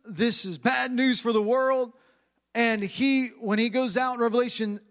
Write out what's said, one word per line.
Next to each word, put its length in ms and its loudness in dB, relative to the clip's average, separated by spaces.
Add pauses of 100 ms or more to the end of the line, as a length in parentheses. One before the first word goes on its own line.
this 400 0
is 140 -6
bad 340 0
news 300 2
for 100 -2
the 100 2
world. 520 0 (640)
And 260 2
he, 460 0 (120)
when 200 0
he 100 2
goes 280 0
out 180 0
in 40 -6
Revelation, 600 -2 (120)